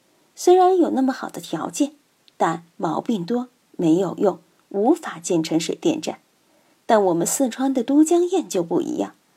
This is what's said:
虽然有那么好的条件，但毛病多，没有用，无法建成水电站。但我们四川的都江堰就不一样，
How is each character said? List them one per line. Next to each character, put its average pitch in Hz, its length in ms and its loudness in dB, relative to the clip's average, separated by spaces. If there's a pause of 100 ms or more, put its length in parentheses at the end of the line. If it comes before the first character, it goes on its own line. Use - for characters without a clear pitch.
(360)
虽 359 180 4
然 370 220 6
有 311 140 2
那 269 120 0
么 262 100 0
好 - 160 -10
的 - 120 -12
条 - 280 -8
件， - 260 -2 (420)
但 170 280 -2 (120)
毛 170 240 -4
病 202 240 -4
多， 247 240 -4 (280)
没 170 220 2
有 190 200 -2
用， 180 200 0 (300)
无 220 260 2
法 - 240 -8
建 170 240 -2
成 160 160 -2
水 - 160 -4
电 - 260 -2
站。 - 200 -8 (640)
但 208 200 4
我 175 60 2
们 170 140 0
四 269 220 0
川 262 260 -2
的 247 80 0
都 285 220 4
江 349 240 2
堰 330 200 -2
就 180 140 -2
不 170 180 -2
一 - 180 -4
样， 202 160 -6 (220)